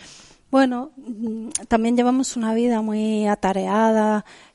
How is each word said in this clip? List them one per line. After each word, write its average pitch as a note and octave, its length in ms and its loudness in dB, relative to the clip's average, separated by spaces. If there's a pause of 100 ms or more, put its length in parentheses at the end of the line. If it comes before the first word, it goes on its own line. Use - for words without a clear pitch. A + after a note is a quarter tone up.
(500)
Bueno, C4+ 460 0
mm, A3+ 540 -8 (180)
también A#3 280 2
llevamos B3 400 2
una A3 180 -2
vida A#3 280 0
muy G#3+ 460 0
atareada G#3 960 2 (300)